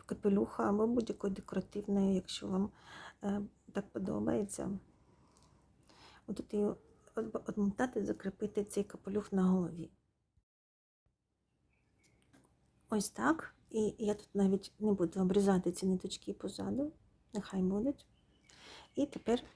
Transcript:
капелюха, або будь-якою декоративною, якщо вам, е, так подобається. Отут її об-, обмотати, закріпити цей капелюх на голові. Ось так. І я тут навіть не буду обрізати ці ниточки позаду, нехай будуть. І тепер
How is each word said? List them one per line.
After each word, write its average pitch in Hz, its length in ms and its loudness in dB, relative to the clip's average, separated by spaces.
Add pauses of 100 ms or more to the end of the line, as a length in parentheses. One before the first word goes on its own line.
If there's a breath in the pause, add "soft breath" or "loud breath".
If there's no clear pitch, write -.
капелюха, 214 640 2
або 214 180 4
будь-якою 220 460 0
декоративною, 196 800 0
якщо 185 340 -4
вам, 190 220 0 (520 loud breath)
е, 202 200 -2 (300)
так 196 180 -4
подобається. 208 880 -2 (1500 loud breath)
Отут - 280 -6
її 208 120 2 (480)
об-, 220 340 -4
обмотати, 208 560 0
закріпити 202 600 -2
цей 202 200 -2
капелюх - 480 -6
на 190 100 4
голові. 180 480 2 (3000)
Ось 208 200 0
так. 285 440 0 (160)
І 214 280 0
я 208 160 0
тут - 200 -8
навіть 196 440 2
не 214 140 2
буду 185 280 2
обрізати 185 520 4
ці 190 140 -4
ниточки 185 460 -2
позаду, 208 600 -4 (420)
нехай 190 280 -4
будуть. 208 440 0 (880 loud breath)
І 285 120 2
тепер - 360 0 (140)